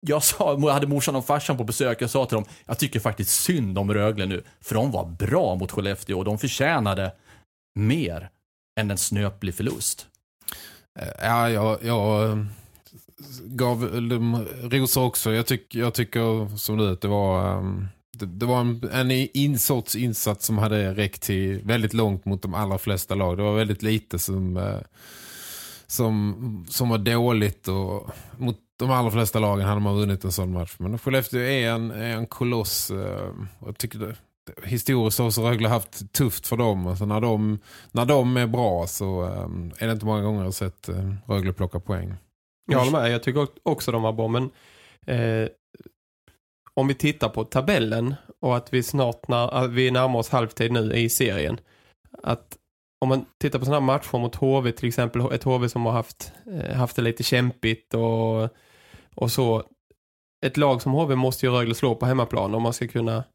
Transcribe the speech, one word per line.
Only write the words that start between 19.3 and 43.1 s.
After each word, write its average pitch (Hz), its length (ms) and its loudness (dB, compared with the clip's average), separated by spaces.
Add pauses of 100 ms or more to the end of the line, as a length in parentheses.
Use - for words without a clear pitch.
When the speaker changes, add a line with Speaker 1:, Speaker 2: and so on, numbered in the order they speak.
Speaker 2:
in-, 139 260 2
sorts 123 360 0
insats 110 500 -2
som 110 120 2
hade 104 360 2
räckt 101 280 -2
till 98 420 -2
väldigt 110 300 0
långt 107 320 0
mot 98 160 -2
de 95 120 -6
allra 98 240 -2
flesta 95 380 -2
lag. 90 220 0
Det 101 60 -2
var 104 120 2
väldigt 107 260 0
lite 107 380 -2
som, 92 380 -2
eh, 98 220 -4 (1080)
som, 107 840 -2
som 123 200 0
var 113 80 4
dåligt 117 680 2
och 95 420 -4 (280)
mot 123 200 -2 (220)
de 127 120 2
allra 123 200 4
flesta 113 280 2
lagen 101 280 4
hade 104 140 2
man 101 140 2
vunnit 101 280 0
en 95 80 -2
sån 92 220 -2
match. 87 240 -6
Men 104 220 -4
Skellefteå 131 420 0
är 123 280 2
en, 113 220 -2
är 113 240 -6
en 113 120 -4
koloss, 117 640 -2
eh, 95 380 -6 (300)
och - 80 -16
jag 107 100 -10
tycker 110 220 -8
det, 107 160 -8 (480)
historiskt 113 560 2
har 120 120 2
så 113 180 2
Rögle 113 180 2
haft 107 460 -2
tufft - 340 0
för 117 100 -2
dem. 101 300 2
Och 92 100 -2
så 104 80 -2
när 104 160 0
de, 107 380 2 (320)
när 120 140 2
de 127 320 4
är 120 100 4
bra 107 400 0
så, 95 340 -4
ehm, 87 560 -6
är 113 100 -2
det 113 60 0
inte 107 120 -4
många 107 160 2
gånger 104 180 0
jag 92 60 -2
har 95 60 -2
sett, - 380 -6
eh, 95 240 -4 (140)
Rögle 95 260 0
plocka 92 260 -4
poäng. 92 360 -6 (560)
Speaker 3:
Jag 135 80 6
håller 127 120 4
med, 127 200 2